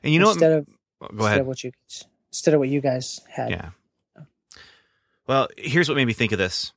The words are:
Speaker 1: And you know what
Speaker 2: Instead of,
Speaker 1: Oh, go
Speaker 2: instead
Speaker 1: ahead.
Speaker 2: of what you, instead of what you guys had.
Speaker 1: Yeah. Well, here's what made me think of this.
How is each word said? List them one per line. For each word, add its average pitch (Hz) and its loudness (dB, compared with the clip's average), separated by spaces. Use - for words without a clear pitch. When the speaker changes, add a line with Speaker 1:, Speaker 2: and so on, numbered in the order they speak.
Speaker 1:
And 151 0
you 160 6
know 190 6
what 214 4
Speaker 2:
Instead 165 4
of, 151 0
Speaker 1:
Oh, - -18
go - -18
Speaker 2:
instead 107 -2
Speaker 1:
ahead. 104 4
Speaker 2:
of 127 -4
what 131 -10
you, 127 -12
instead - 0
of 151 4
what 135 0
you 143 -2
guys 127 -6
had. 117 -8
Speaker 1:
Yeah. 87 -8
Well, 131 0
here's 160 0
what 147 0
made 135 2
me 117 0
think 110 0
of 104 -2
this. - -4